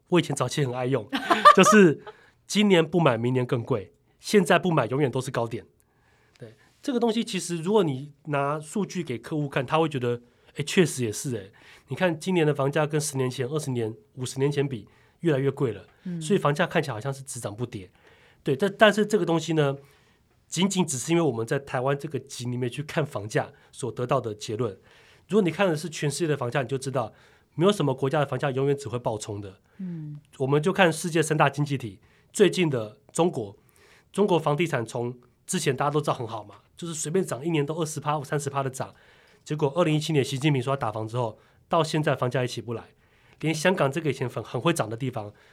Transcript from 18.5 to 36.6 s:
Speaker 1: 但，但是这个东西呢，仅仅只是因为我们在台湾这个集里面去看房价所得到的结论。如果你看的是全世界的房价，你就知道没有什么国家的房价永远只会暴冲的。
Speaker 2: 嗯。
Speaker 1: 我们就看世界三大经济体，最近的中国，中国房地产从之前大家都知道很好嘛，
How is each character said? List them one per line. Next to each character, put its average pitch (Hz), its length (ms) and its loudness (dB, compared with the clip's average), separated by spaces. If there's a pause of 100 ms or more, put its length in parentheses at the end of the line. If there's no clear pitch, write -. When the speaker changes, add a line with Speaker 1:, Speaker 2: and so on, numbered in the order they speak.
Speaker 1:
但， 196 220 0
但 214 140 8
是 208 140 2
这 208 120 0
个 175 80 0
东 160 140 2
西 160 140 -4
呢， 143 240 2 (680)
仅 185 200 0
仅 185 180 0
只 139 120 -4
是 160 140 -4
因 170 60 4
为 170 40 4
我 147 100 2
们 113 140 -4
在 139 140 -2
台 139 220 -6
湾 139 160 0
这 156 100 -10
个 135 100 -6
集 - 280 -12
里 123 120 -4
面 123 100 -2
去 131 140 -8
看 151 240 -2
房 107 240 -8
价 139 180 -2 (240)
所 117 200 -8
得 120 160 -6
到 135 120 2
的 110 140 -6
结 110 240 -8
论。 117 180 -2 (540)
如 180 60 0
果 220 80 4
你 160 80 0
看 196 180 2
的 156 60 0
是 165 120 -6
全 151 220 -4
世 139 80 -4
界 175 100 -2
的 147 80 0
房 123 140 -4
价， 139 140 0
你 117 40 -10
就 135 100 -4
知 135 120 -8
道 127 240 -4 (400)
没 156 100 -2
有 202 80 6
什 202 140 0
么 131 80 2
国 135 160 -2
家 151 100 0
的 139 60 2
房 127 140 -4
价 147 100 -2
永 131 160 0
远 143 100 2
只 135 140 -8
会 123 80 -6
暴 120 220 -4
冲 104 200 -10
的。 98 200 -14 (180)
Speaker 2:
嗯。 160 420 -10 (200)
Speaker 1:
我 131 80 -2
们 147 120 2
就 180 140 0
看 185 180 6
世 156 200 -4
界 160 100 2
三 156 160 0
大 151 100 6
经 147 160 0
济 135 140 -2
体， 107 220 -10 (340)
最 185 160 6
近 170 180 2
的 117 300 -4 (160)
中 170 160 2
国， 110 260 -8 (560)
中 202 140 2
国 175 140 4
房 147 180 0
地 170 80 2
产 139 180 -2
从 120 320 -6 (300)
之 185 140 -2
前 143 160 0
大 143 100 0
家 147 60 0
都 151 100 0
知 151 60 -4
道 147 60 2
很 120 120 -10
好 107 180 -10
嘛， 98 120 -20 (200)